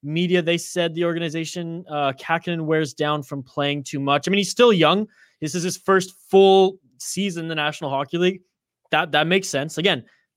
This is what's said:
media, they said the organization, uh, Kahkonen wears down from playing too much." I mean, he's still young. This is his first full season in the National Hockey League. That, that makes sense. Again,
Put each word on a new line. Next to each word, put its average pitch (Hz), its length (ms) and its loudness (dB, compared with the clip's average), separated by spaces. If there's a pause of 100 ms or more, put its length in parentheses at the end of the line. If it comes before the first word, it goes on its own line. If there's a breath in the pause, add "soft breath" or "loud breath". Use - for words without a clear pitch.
media, 170 400 0
they 170 160 0
said 170 360 -4
the 170 100 -2
organization, 165 840 -6
uh, 147 220 -2
Kahkonen 165 540 -4
wears 156 280 -2
down 151 300 -2
from 139 180 -10
playing 143 400 -4
too 143 160 -10
much." 143 300 0
I - 20 0
mean, 202 80 2
he's 196 120 -2
still 240 220 6
young. 185 360 2 (320 soft breath)
This 151 140 -6
is 175 100 -4
his 180 120 -4
first 190 360 0 (180)
full 190 480 6 (200)
season 180 460 -6
in 165 40 -6
the 165 80 -6
National 151 340 -4
Hockey 139 280 -4
League. 180 240 0 (480)
That, 156 220 0
that 156 140 2
makes 190 220 0
sense. 151 300 -4
Again, 160 260 0 (320 soft breath)